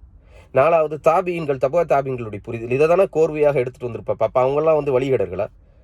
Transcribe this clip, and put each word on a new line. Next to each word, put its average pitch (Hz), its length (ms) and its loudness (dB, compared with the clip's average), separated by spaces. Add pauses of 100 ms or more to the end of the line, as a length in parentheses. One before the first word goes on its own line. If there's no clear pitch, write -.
(520)
நாலாவது, 156 520 2
தாபியின்கள், 165 540 0
தபா 147 260 0
தாபியின்களுடைய 131 600 -2
புரிதல். 117 260 -10
இதை 135 180 2
தானே 175 160 4
கோர்வையாக 151 520 0
எடுத்துட்டு 123 340 -4
வந்திருப்பா. 110 280 -6
அப்ப 127 280 0
அவங்கெல்லாம் 156 300 2
வந்து 143 240 0
வழிகேடர்களா? 104 480 -2 (360)